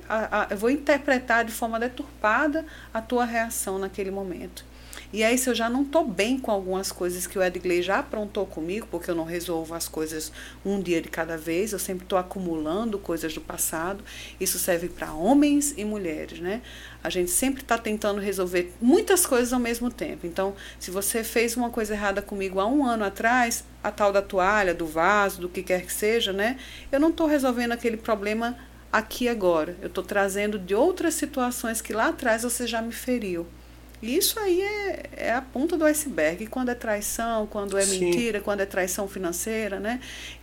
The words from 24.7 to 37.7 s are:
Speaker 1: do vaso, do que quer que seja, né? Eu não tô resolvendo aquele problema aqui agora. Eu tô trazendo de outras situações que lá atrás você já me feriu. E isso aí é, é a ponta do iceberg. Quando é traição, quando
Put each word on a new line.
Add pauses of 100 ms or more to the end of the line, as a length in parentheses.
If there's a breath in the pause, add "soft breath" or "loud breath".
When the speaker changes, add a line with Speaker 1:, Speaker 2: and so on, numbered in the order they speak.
Speaker 1:
do
vaso,
do
que
quer
que
seja,
né? (340 loud breath)
Eu
não
tô
resolvendo
aquele
problema (360 loud breath)
aqui
agora.
Eu
tô
trazendo
de
outras
situações
que
lá
atrás
você
já
me
feriu. (560 loud breath)
E
isso
aí
é,
é
a
ponta
do
iceberg.
Quando
é
traição,
quando